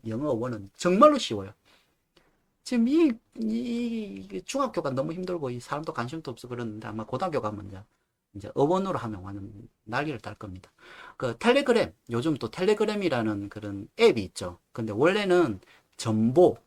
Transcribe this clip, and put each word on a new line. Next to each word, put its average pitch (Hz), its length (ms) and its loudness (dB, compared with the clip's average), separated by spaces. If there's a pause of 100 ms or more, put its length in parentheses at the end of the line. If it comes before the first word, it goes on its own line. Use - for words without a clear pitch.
영어 135 260 -2
원은 110 420 -6
정말로 254 420 6
쉬워요. 101 360 -6 (1120)
지금 233 240 2
이, 302 240 6 (280)
이, 226 920 -4
이 185 120 -6
중학교가 226 480 -2
너무 139 220 -2
힘들고 180 360 -4
이 123 100 -6
사람도 151 340 -8
관심도 131 380 -8
없어 117 160 -14
그러는데 113 400 -8
아마 107 180 -8
고등학교 143 360 -2
가면 101 260 -6
이제, 98 160 -16 (520)
이제 101 200 -14
어원으로 180 440 2
하면 107 220 -8
완전 101 480 -14 (140)
난리를 135 360 -6
딸 104 160 -14
겁니다. 92 360 -14 (460)
그 117 200 -4
텔레그램, 226 560 2 (160)
요즘 131 280 0
또 113 120 -6
텔레그램이라는 175 1000 0
그런 101 380 -10 (120)
앱이 160 240 6
있죠. 90 360 -10 (120)
근데 110 220 -6
원래는 175 640 4 (380)
전보, 120 680 4